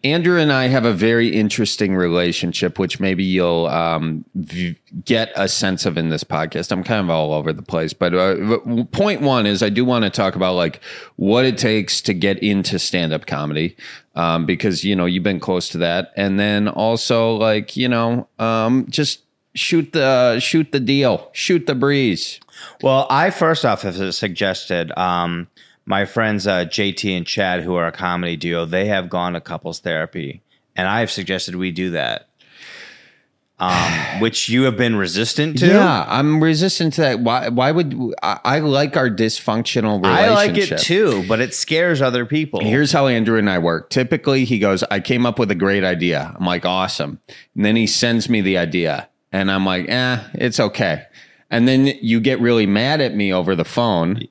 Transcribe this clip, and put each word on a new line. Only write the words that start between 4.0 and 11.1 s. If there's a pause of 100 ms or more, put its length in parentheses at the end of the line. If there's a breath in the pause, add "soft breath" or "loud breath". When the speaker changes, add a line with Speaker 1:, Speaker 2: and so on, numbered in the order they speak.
Speaker 1:
v-, (300)
get
a
sense
of
in
this
podcast.
I'm
kind
of
all
over
the
place,
but,
uh,
w-,
point
one
is
I
do
wanna
talk
about,
like, (340 loud breath)